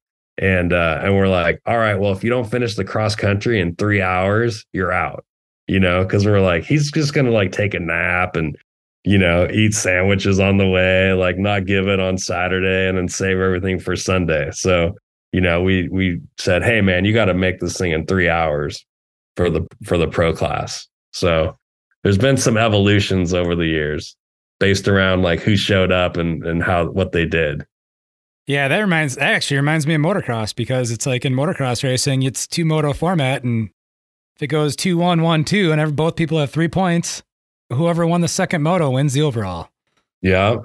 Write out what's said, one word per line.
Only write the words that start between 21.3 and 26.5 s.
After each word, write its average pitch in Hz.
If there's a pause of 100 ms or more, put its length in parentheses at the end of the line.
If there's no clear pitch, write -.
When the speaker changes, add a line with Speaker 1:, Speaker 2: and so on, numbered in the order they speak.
Speaker 1:
there's 101
been 131
some 123
evolutions 101
over 87
the 85
years 76 (420)
based 98
around, 92
like, 85
who 107
showed 95
up 87
and, 82
and 82